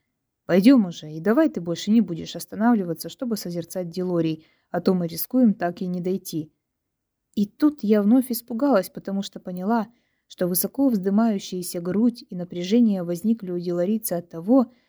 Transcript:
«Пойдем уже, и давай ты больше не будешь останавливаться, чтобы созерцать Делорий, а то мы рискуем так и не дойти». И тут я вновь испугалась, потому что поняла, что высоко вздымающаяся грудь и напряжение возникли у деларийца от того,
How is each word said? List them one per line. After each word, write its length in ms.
«Пойдем 400
уже, 260
и 80
давай 300
ты 100
больше 300
не 100
будешь 340
останавливаться, 720
чтобы 280
созерцать 540
Делорий, 560
а 100
то 140
мы 120
рискуем 480
так 280
и 40
не 140
дойти». 520
И 120
тут 360
я 200
вновь 280
испугалась, 580
потому 340
что 160
поняла, 500
что 180
высоко 420
вздымающаяся 920
грудь 480
и 60
напряжение 680
возникли 480
у 80
деларийца 580
от 120
того, 440